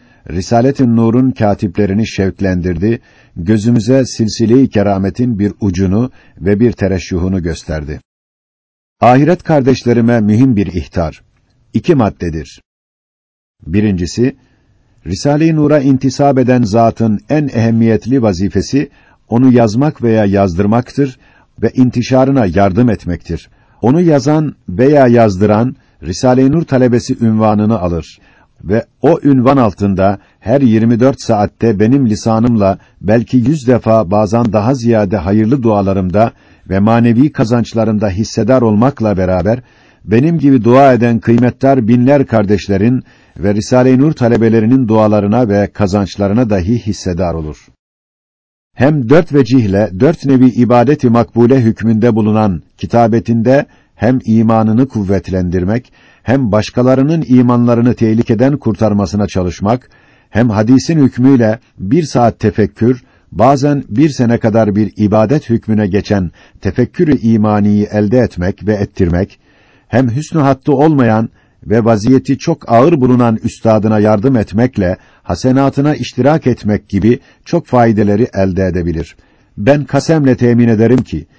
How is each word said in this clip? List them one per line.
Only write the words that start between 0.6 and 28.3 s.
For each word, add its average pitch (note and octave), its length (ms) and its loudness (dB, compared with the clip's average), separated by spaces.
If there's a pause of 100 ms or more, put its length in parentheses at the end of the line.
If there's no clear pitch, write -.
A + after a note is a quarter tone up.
Nur'un A2+ 360 2
katiplerini G#2 760 -2
şevklendirdi, F#2 920 -4 (360)
gözümüze A2+ 680 0
silsile-i A2+ 640 0
kerametin G2+ 680 -2
bir G2+ 220 -2
ucunu G2 500 -2 (260)
ve G2 220 -2
bir A#2 120 2
tereşühünü F#2 720 -4
gösterdi. D#2 560 -8 (1000)
Ahiret C#3+ 420 2
kardeşlerime A#2+ 760 0
mühim A2 360 2
bir G2 100 0
ihtar. E2 580 -8 (500)
İki D3+ 220 0
maddedir. E2 640 -4 (1080)
Birincisi, G#2 680 -2 (680)
Risale-i D3 500 -2
Nur'a D3+ 240 2
intisap C3+ 580 0
eden B2+ 260 2
zatın A2 560 0 (100)
en D3+ 180 -2
ehemmiyetli A2+ 760 0
vazifesi, G2+ 680 -2 (400)
onu B2+ 240 4
yazmak A#2+ 500 0
veya A2 220 0
yazdırmaktır G2+ 920 -2 (420)
ve A2+ 80 -2
intişarına B2+ 760 0
yardım G2 440 0
etmektir. E2+ 600 -8 (320)
Onu C#3 200 2
yazan D3+ 540 0 (140)
veya C3 380 2
yazdıran, A2 680 2 (280)
Risale-i B2+ 480 0
Nur E3 120 -2
talebesi B2 580 0
ünvanını A2 580 0
alır F2 400 -8 (440)